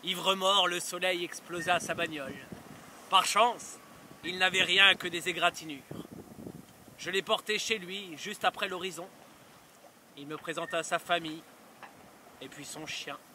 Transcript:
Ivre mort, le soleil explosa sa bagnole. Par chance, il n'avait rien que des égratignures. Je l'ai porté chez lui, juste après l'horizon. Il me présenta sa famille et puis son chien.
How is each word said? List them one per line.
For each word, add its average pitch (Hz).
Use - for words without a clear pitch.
Ivre 180
mort, 190
le 175
soleil 180
explosa 170
sa 170
bagnole. 156
Par 185
chance, 220
il 180
n'avait 185
rien 185
que -
des 170
égratignures. 160
Je 170
l'ai 190
porté 214
chez 220
lui, 185
juste 196
après 196
l'horizon. 185
Il 143
me 151
présenta 165
sa 170
famille 165
et 135
puis 139
son 151
chien. -